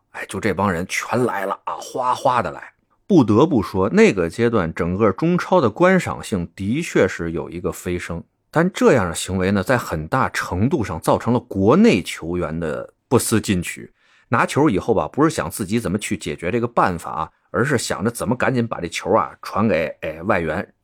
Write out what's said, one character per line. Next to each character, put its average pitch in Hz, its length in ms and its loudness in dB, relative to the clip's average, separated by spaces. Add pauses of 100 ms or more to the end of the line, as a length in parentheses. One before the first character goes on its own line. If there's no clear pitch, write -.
哎， - 180 -14
就 98 120 -6
这 92 160 -2
帮 98 160 0
人 85 180 -2
全 - 360 -2
来 98 200 -4
了 98 200 -6
啊， 117 100 -8
哗 123 400 -4
哗 123 260 0
的 85 80 -4
来。 - 240 -14 (320)
不 170 180 6
得 107 220 6
不 156 160 2
说， 92 280 0
那 208 220 6
个 92 160 0
阶 117 220 0
段 92 240 0
整 90 240 -2
个 104 140 4
中 170 260 0
超 180 240 2
的 120 80 2
观 180 300 4
赏 76 240 -6
性 85 320 -4
的 107 260 -2
确 151 260 2
是 85 260 -4
有 71 140 -6
一 85 140 -10
个 85 100 -2
飞 87 280 -6
升， 85 240 -8 (260)
但 165 240 2
这 233 200 4
样 104 140 4
的 82 60 -4
行 92 240 -4
为 92 140 2
呢， 101 100 2
在 123 160 2
很 80 300 -6
大 127 220 0
程 - 380 -2
度 143 160 0
上 85 160 -6
造 120 200 2
成 - 120 -2
了 123 80 2
国 101 360 2
内 196 260 6
球 82 360 -6
员 80 220 -4
的 73 320 -6 (160)
不 120 120 4
思 110 200 2
进 95 220 0
取。 - 320 -12 (360)
拿 123 160 2
球 151 240 2
以 107 80 0
后 - 160 0
吧， 82 140 2
不 139 160 0
是 160 60 4
想 80 200 -4
自 107 160 -6
己 107 140 -2
怎 104 100 -4
么 92 80 0
去 104 200 -4
解 78 180 -6
决 85 160 -4
这 120 80 0
个 117 80 -2
办 120 300 0
法 - 140 -10
啊， 76 200 -6 (200)
而 101 120 0
是 143 140 0
想 78 260 -4
着 113 80 0
怎 80 160 -6
么 117 80 0
赶 117 180 0
紧 120 140 0
把 - 140 -8
这 85 80 -6
球 - 240 -2
啊 82 180 2 (100)
传 101 260 -2
给， 82 340 0
哎， 80 220 -8
外 98 180 0
援， 80 320 -4 (100)